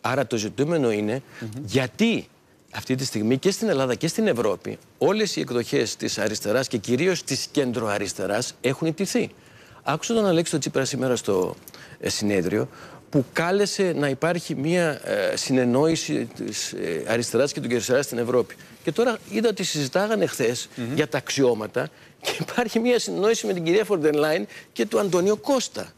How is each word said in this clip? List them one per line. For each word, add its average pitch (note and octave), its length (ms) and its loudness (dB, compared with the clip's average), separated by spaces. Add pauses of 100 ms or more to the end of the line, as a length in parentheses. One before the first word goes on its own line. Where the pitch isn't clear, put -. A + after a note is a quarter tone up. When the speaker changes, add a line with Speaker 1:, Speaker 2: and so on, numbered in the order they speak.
Speaker 1:
Άρα B2+ 260 0
το A#2+ 100 -2
ζητούμενο B2 560 0
είναι G#2+ 300 -2 (180)
Speaker 2:
Μμμ. A#2 80 -8 (160)
Speaker 1:
γιατί C3 640 0 (480)
αυτή B2+ 200 -2
τη C3 100 -4
στιγμή A2+ 340 0
και F#3 120 2
στην G#3+ 180 -2
Ελλάδα C3+ 260 2
και D3 140 -2
στην A3 180 0
Ευρώπη G#2+ 520 0 (200)
όλες G3+ 380 2
οι - 40 -2
εκδοχές B2 560 -2
της - 220 -4
αριστεράς G#2+ 500 0
και - 100 -4
κυρίως C#3+ 460 0
της - 280 -4
κεντροαριστεράς G#2+ 1080 -2
έχουν C3+ 280 0
ιτηθεί. F#3+ 420 -2 (520)
Άκουσα D#3+ 320 -2
τον G#3+ 120 4
Αλέξη E3 240 2
τον D#3 100 0
Τσίπρα C3+ 240 0
σήμερα B2+ 320 0
στο, F#2 380 0 (460)
ε, - 80 -4
συνέδριο, G#2 600 0 (420)
που C#3+ 220 2
κάλεσε F#3+ 640 2
να C#3+ 120 0
υπάρχει E3 460 -2
μία, D#3 540 0
ε, G2 280 0
συνεννόηση C3 1000 2
της, - 360 -6
ε, E2+ 360 -4
αριστεράς A#2+ 440 2
και - 40 -8
του D3 60 -6
κεντροαριστεράς B2 420 0
στην A#2+ 140 -6
Ευρώπη. A#2+ 360 0 (300)
Και E3 80 0
τώρα A3+ 260 2 (120)
είδα A3 180 2
ότι G3 160 -2
συζητάγανε F3+ 600 0
χθες A#2+ 500 -2
Speaker 2:
Μμμ. B2 180 -4
Speaker 1:
για D3+ 140 2
τα D3 100 -2
αξιώματα B2 680 0 (320)
και - 100 -4 (100)
υπάρχει A3+ 380 0
μία A#3+ 200 4
συνεννόηση G3+ 480 0
με G3+ 60 0
την F3 120 -2
κυρία F#3 200 4
Φοντερ D#3 300 2
Λάιν D#3 320 2 (260)
και A3+ 140 0
του A3 120 0
Αντώνιο G3 380 2
Κώστα. G#3+ 600 -2